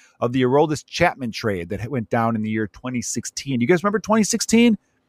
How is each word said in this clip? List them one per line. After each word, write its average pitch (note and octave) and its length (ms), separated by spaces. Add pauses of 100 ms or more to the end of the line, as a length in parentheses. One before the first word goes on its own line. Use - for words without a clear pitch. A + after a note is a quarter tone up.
(200)
of A#2+ 140
the C3 80
Aroldis C#3+ 460
Chapman C3+ 440
trade F#2+ 380
that G2+ 220
went A#2+ 180
down A#2 260
in A2 60
the G#2+ 80
year A2 180
twenty B2+ 360
sixteen. - 560
Do A#2+ 40
you A#2+ 40
guys F3+ 160
remember G#3 160
twenty G#3+ 240
sixteen? A3+ 560 (280)